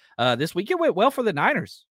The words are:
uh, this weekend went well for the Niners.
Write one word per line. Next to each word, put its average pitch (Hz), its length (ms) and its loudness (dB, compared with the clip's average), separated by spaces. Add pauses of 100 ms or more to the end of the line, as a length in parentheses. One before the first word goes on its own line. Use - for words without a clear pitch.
(180)
uh, 123 160 2
this 143 200 -4
weekend 277 260 -4
went 285 140 2
well 220 160 4
for 262 120 -4
the 214 100 0
Niners. 170 600 -4